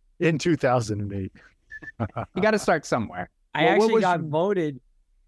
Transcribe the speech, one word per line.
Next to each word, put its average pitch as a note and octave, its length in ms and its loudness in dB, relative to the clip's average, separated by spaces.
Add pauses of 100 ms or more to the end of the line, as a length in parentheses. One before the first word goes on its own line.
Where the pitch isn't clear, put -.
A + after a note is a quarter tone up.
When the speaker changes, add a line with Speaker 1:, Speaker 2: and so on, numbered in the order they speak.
(200)
Speaker 1:
In D#3+ 180 2
two E3+ 180 2
thousand A#2 440 0
and G2+ 120 -6
eight. G2 200 -6 (680)
<laughs> A2 80 -2 (280)
Speaker 2:
You F#3 80 -2
gotta G#3+ 160 2
start E3+ 280 0
somewhere. G2+ 420 -4 (260)
Speaker 3:
I D3+ 100 2
Speaker 1:
Well, E3+ 60 6
what G3 120 4
Speaker 3:
actually A3+ 120 4
Speaker 1:
was A3+ 80 4
Speaker 3:
got F3+ 180 2
Speaker 1:
your D#3+ 80 -6
Speaker 3:
voted. D#3+ 520 -2 (480)